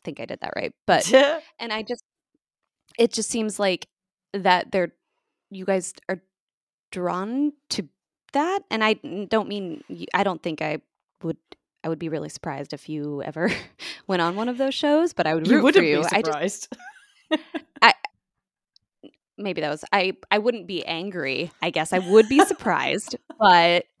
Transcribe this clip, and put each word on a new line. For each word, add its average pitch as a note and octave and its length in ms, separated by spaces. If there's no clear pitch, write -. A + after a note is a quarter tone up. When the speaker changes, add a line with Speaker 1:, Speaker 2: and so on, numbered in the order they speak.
Speaker 1:
think - 160
I - 60
did - 160
that - 140
right, - 180
but F3+ 240
Speaker 2:
<laughs> - 0
Yeah. C#4 300
Speaker 1:
and A3+ 160
I A3 80
just, A#3 220
it A#3 140
just - 180
seems A3 280
like F#3+ 280
that F3+ 380
they're, F3 220
you F#3+ 160
guys F#3+ 280
are F#3 140
drawn G3+ 640
to F3 200
that, E4+ 380
and A3 120
I G#3+ 200
n-, F#3 240
don't A3 200
mean F#3+ 420
y-, E3+ 240
I F#3+ 100
don't F#3 180
think D#3+ 200
I D3+ 180
would, E3 160
I D#3+ 60
would E3 100
be E3 100
really D3+ 200
surprised C#3+ 440
if - 160
you D3 320
ever D#3+ 300
<laughs> - 280
went F3+ 160
on F3 120
one A3+ 140
of A#3+ 80
those C4+ 160
shows, D4+ 400
but E3 140
I D#3+ 80
would D#3+ 100
Speaker 2:
You B3 120
Speaker 1:
root C4+ 80
Speaker 2:
wouldn't D4+ 180
Speaker 1:
for D#3+ 40
you. D3 140
Speaker 2:
be E3 60
Speaker 1:
I - 160
just - 0
Speaker 2:
surprised. D#3 540
<laughs> - 520
Speaker 1:
I, A3+ 100
maybe F#3+ 240
that D3 80
was, D3+ 240
I, F#3+ 240
I G#3 80
wouldn't A3 260
be F3 180
angry, E3 680
I E3+ 80
guess. D#3+ 240
I F#3 60
would G#3 280
be C4+ 180
surprised, D#3+ 720
Speaker 2:
<laughs> - 120
Speaker 1:
but F3 460